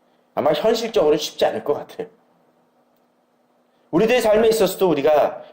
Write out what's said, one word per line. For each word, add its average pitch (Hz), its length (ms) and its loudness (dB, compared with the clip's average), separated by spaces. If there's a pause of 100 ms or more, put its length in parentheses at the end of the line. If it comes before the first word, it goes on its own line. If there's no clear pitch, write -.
(340)
아마 147 200 -2
현실적으로 208 640 0
쉽지 - 280 -4
않을 - 200 -6
것 147 80 -4
같아요. - 340 -10 (1800)
우리들의 220 300 2
삶에 220 280 2
있어서도 190 400 0
우리가 143 520 0 (120)